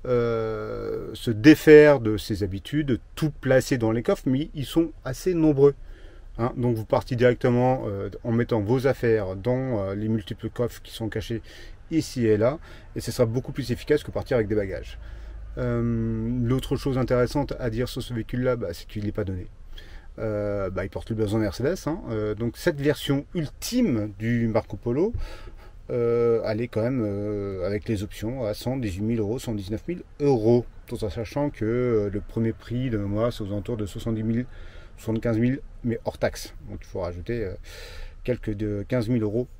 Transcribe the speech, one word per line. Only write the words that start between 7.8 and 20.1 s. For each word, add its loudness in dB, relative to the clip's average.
euh, -4
en -2
mettant 2
vos 2
affaires 2
dans, -2
euh, -2
les -2
multiples -2
coffres -4
qui -18
sont -6
cachés -4
ici 0
et 6
là, 4
et -4
ce -4
sera 2
beaucoup -2
plus -4
efficace 0
que -10
partir -2
avec 2
des 0
bagages. -4
Euh, 0
l'autre 0
chose 0
intéressante 2
à -2
dire -2
sur -8
ce -8
véhicule-là, 0
bah, -6
c'est -12
qu'il -6
n'est 0
pas -4
donné. -6